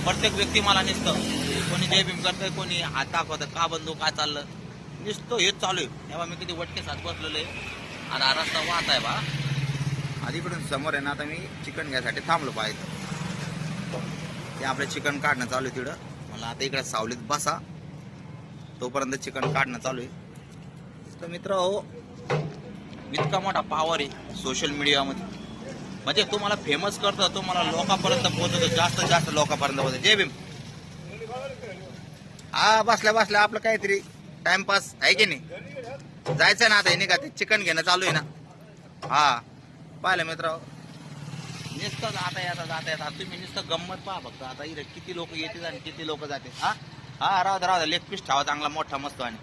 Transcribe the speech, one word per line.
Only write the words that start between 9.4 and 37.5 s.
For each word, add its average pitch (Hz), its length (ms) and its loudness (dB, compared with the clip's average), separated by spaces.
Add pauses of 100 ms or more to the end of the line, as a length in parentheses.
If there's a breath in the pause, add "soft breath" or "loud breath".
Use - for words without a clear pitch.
आधी 139 120 -2
इकडून 170 280 -4
समोर 147 280 0
आहे 139 80 0
ना, 143 80 0
आता 147 140 -4
मी 151 120 -6 (280)
चिकन 151 240 -6
घ्यायसाठी 123 320 0
थांबलो 156 300 2
पाहिजे. 110 320 -2 (1800)
ते 131 40 -4
आपलं 135 200 0
चिकन 143 340 -2
काढणं 139 280 2
चालू 127 220 -2
आहे 123 80 -6
तिकडं. 131 180 -4 (380)
मला 110 140 -8
आता 117 180 -4
इकडे 135 180 0
सावलीत 117 340 -2
बसा, 143 420 0 (1200)
तोपर्यंत 131 340 0
चिकन 151 380 -2
काढणं 131 260 0
चालू 127 220 -4
आहे. - 280 -12 (920)
तर 170 60 -10
मित्र 175 260 -4
हो, 190 340 4 (1300)
इतका 156 280 2
मोठा 185 200 2
पॉवर 156 400 0
आहे - 360 -6
सोशल 135 340 0
मीडियामध्ये. 143 540 4 (800)
म्हणजे 160 180 4
तुम्हाला 202 320 2
फेमस 196 440 0
करतं, 196 360 2
तुम्हाला 185 280 0
लोकांपर्यंत 185 600 4
पोहोचवतं, 170 440 2
जास्त 165 340 4
जास्त 160 320 4
लोकांपर्यंत 143 460 2
पोहोचतं. 143 200 2
जय 202 160 8
भीम. 185 140 4 (2250)
हा, 214 300 8
बसल्या 214 300 6
बसल्या 208 280 6
आपलं 214 180 6
काहीतरी 202 400 2 (460)
टाइमपास 190 580 4
आहे 165 120 8
की 214 100 6
नाही? 151 160 0 (920)
जायचं 196 340 8
ना 214 80 8
आता, 190 140 6
हे 175 60 6
निघा, 180 200 4
ते 302 120 -2
चिकन 208 340 2